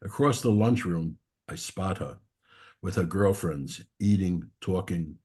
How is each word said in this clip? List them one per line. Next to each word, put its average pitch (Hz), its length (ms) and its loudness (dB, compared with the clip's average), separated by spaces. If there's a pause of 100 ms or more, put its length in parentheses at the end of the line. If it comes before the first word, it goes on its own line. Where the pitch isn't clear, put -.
Across 135 400 2
the 123 80 2
lunchroom, 90 680 2 (300)
I - 60 -10
spot 92 440 -6
her 67 200 -10 (640)
with 92 140 -4
her 92 80 2
girlfriends, 87 760 0 (160)
eating, 92 520 2 (100)
talking. 87 640 -4